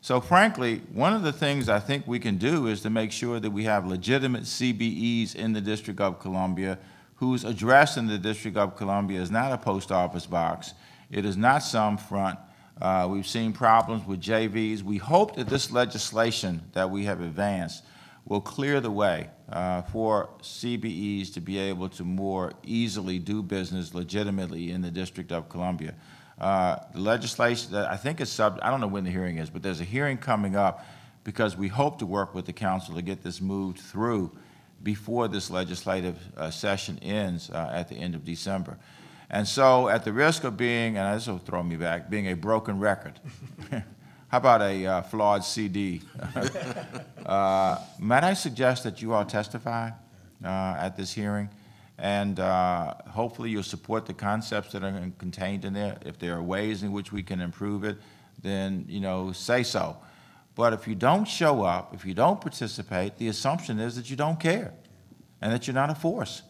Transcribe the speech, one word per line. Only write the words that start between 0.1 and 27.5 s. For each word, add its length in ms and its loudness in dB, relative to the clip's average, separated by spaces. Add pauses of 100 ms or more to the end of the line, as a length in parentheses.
frankly, 600 6 (120)
one 200 4
of 100 0
the 100 0
things 360 0
I 100 6
think 260 -2
we 140 -2
can 180 0
do 300 2
is 140 0
to 100 -2
make 200 0
sure 280 -2
that 100 -2
we 140 -2
have 240 2
legitimate 580 0
C 280 0
B 500 0
Es 100 -4
in 200 0
the 80 0
District 380 -4
of 200 2
Columbia 580 -2 (380)
whose 280 0
address 540 6
in 80 0
the 140 0
District 380 -2
of 180 2
Columbia 460 0
is 100 -2
not 220 2
a 40 -2
post 340 -2
office 360 0
box. 480 -2 (340)
It 160 -2
is 100 -2
not 280 4
some 340 2
front. 400 -2 (420)
Uh, 300 2
we've 180 -2
seen 260 0
problems 520 6
with 160 -4
J 240 2
Vs. 380 -2
We 140 -2
hope 380 4
that 120 -4
this 240 0
legislation 880 0 (120)
that 180 0
we 140 -2
have 160 -2
advanced 640 -2 (420)
will 140 0
clear 400 -2
the 100 -4
way, 400 0 (200)
uh, 320 -2
for 480 0 (120)
C 360 -6
B 440 -4
Es 100 -6
to 100 -10
be 160 -4
able 320 -2
to 160 -10
more 480 -2 (100)
easily 560 -2
do 240 -4
business 500 -4
legitimately 800 -4
in 100 -4
the 100 -4
District 420 -6
of 160 -4
Columbia. 440 -4 (460)
Uh, 380 4 (160)
the 80 -8
legislation 720 2